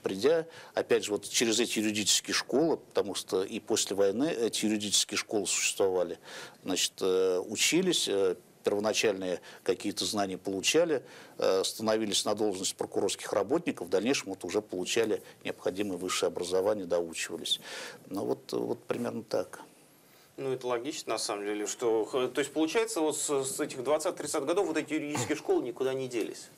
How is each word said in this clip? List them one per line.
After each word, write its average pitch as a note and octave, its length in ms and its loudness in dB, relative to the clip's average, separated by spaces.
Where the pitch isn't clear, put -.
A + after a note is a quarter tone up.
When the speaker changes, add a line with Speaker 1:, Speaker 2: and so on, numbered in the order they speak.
Speaker 1:
придя, C#3 420 2
опять A2+ 300 4
же, G#2 60 -2
вот G2+ 160 -2
через A2+ 320 2
эти A#2 200 0
юридические G#2+ 560 0
школы, C#3+ 420 2
потому G2 380 -2
что - 280 0
и G#2+ 160 -4
после - 360 0
войны G2+ 340 4
эти A2+ 360 0
юридические G#2 520 2
школы G2 300 -2
существовали, F2+ 720 0
значит, - 380 0
э, F#2 380 4
учились, D3+ 680 2
э, G2 280 2
первоначальные G2+ 760 0
какие-то F#2+ 420 -2
знания F#2+ 320 -2
получали, A#2+ 680 2
э, F#2+ 240 4
становились A2 600 0
на G#2+ 100 2
должность G2+ 400 -2
прокурорских - 580 -2
работников, G2+ 540 0
в - 20 -12
дальнейшем G2+ 400 2
вот F#2 160 -8
уже F2+ 160 0
получали G#2 640 0
необходимое F#2+ 540 -2
высшее F2+ 300 0
образование, F#2 580 2
доучивались. E2+ 720 -2
Ну G2 160 -4
вот, C3 300 -4
вот A#2+ 300 -2
примерно A#2 400 -4
так. - 380 -4
Speaker 2:
Ну, C3+ 160 -4
это B2+ 140 -4
логично, B2 460 -4
на G#2+ 60 -2
самом G#2 260 -4
деле, G#2 200 -2
что, A2 400 2
х-, B2+ 220 0
то C3 120 -2
есть, C3+ 140 -2
получается, E3 480 0
вот D3 160 2
с, - 120 -2
с C3 160 -4
этих C3+ 240 -4
двадцатых, D#3 360 0
тридцатых D3 280 -2
годов F3 200 2
вот D#3+ 100 0
эти C#3+ 160 -2
юридические D3 440 -2
школы E3+ 260 2
никуда C3 320 -2
не C3 120 -4
делись. G2+ 500 -4